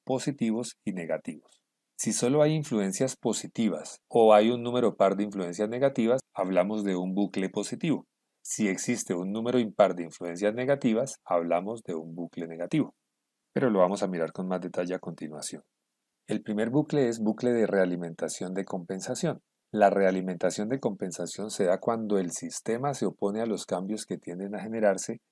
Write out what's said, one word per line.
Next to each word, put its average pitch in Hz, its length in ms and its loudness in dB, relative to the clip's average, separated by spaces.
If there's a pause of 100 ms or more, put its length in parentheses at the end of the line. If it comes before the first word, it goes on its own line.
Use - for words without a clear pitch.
positivos 123 840 -2
y 101 80 -4
negativos. 80 720 -8 (340)
Si 110 160 -2
solo 139 300 4
hay 151 100 4
influencias 110 640 0
positivas - 920 -2
o 110 280 8
hay 107 160 8
un 120 100 -2
número 120 340 0
par 98 200 4
de 101 80 -2
influencias 98 440 -4
negativas, 123 540 2 (140)
hablamos 95 480 0
de 95 120 0
un 92 200 -2
bucle 98 340 0
positivo. - 560 -2 (380)
Si - 240 -2
existe 98 480 -2
un 92 160 -4
número 113 260 0
impar 98 380 4
de 87 80 -6
influencias 87 500 -2
negativas, 127 640 0 (100)
hablamos 90 560 0
de 90 140 -8
un 82 180 -8
bucle 85 340 -8
negativo. 87 460 -2 (600)
Pero 127 180 2
lo 98 80 4
vamos 95 240 4
a 98 40 0
mirar 82 240 -2
con 92 160 -8
más 92 140 -2
detalle 90 320 -4
a 90 60 -4
continuación. 76 640 -12 (640)
El 107 160 -4
primer 107 260 -2
bucle 143 400 2
es 117 80 -2
bucle 113 360 0
de 113 120 4
realimentación 87 880 -2
de 95 120 -4
compensación. 95 760 -6 (300)
La 104 180 8
realimentación 92 800 0
de 135 100 -2
compensación 95 680 -6
se 101 160 -2
da 92 140 4
cuando 110 400 0
el 90 100 -2
sistema 117 640 -4
se 110 140 -2
opone 101 340 -2
a 117 60 -2
los 101 180 -4
cambios 95 400 -4
que 92 140 -8
tienden 95 340 -10
a 104 60 -6
generarse 107 640 0 (100)